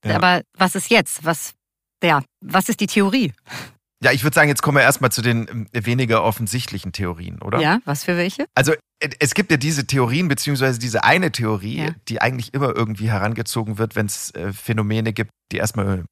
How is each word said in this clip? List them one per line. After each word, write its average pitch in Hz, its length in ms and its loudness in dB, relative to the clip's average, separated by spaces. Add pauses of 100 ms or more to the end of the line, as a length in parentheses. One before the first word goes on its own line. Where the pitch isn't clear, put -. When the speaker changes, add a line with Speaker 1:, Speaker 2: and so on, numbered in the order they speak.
Speaker 1:
Ja. - 120 0
Speaker 2:
Aber 180 260 2 (160)
was 185 160 2
ist - 160 -4
jetzt? 202 340 2
Was, - 280 -2 (520)
ja, 151 180 4 (180)
was - 280 0
ist 233 120 -2
die 202 60 0
Theorie? 196 460 2 (720)
Speaker 1:
Ja, 127 80 6
ich 127 120 0
würd 151 100 2
sagen, 151 160 6
jetzt 143 100 2
kommen 143 160 2
wir 139 60 8
erstmal 131 280 4
zu - 120 -2
den, 117 260 2
ähm, 113 240 -8
weniger 117 500 2
offensichtlichen 107 720 -4
Theorien, 87 480 -6
oder? 113 180 -4
Speaker 2:
Ja, 160 280 2
was 143 180 -4
für 175 140 -2
welche? 196 260 -2 (100)
Speaker 1:
Also, 135 180 2 (280)
äh, 160 80 -4 (120)
es 147 120 0
gibt 202 180 0
ja 160 60 4
diese 143 300 -2
Theorien, 135 420 0
beziehungsweise 135 500 0
diese 113 240 0
eine 165 300 4
Theorie, 110 460 -2
Speaker 2:
Ja. 156 120 -4 (180)
Speaker 1:
die 117 120 -4
eigentlich 120 320 -2
immer 135 240 0
irgendwie 110 340 -2
herangezogen 110 680 -4
wird, 110 180 -2
wenn's, - 360 -6
äh, 98 200 -6
Phänomene 110 640 -2
gibt, 110 160 -4 (200)
die - 60 -6
erstmal 98 560 -2